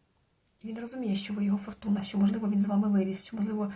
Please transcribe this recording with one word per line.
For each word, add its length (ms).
Він 160
розуміє, 360
що 180
ви 120
його 120
фортуна, 460
що, 140
можливо, 320
він 120
з 60
вами 200
виріс, 380
що, 120
можливо, 380